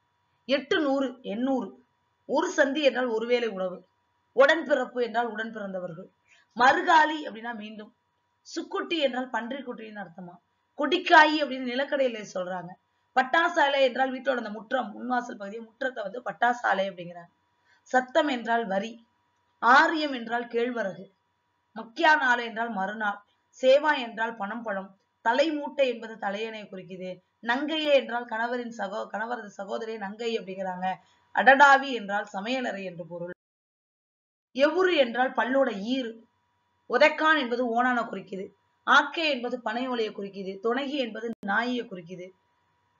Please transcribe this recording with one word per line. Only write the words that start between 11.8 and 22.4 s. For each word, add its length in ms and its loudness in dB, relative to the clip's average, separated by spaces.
சொல்றாங்க. 360 -6
பட்டாசாலை 640 2
என்றால் 320 2
வீட்டோட 260 -2
அந்த 120 -6
முற்றம், 420 -6
முன்வாசல் 460 -4
பகுதியை, 280 -12
முற்றத்தை 380 -6
வந்து 180 -8
பட்டாசாலை 680 0
அப்படிங்கிறாங்க. 420 -14
சத்தம் 440 2
என்றால் 400 0
வரி. 380 -4
ஆரியம் 540 4
என்றால் 340 -4
கேழ்வரகு. 640 -4
மக்கியா 420 2
நாள் 220 2
என்றால் 300 -4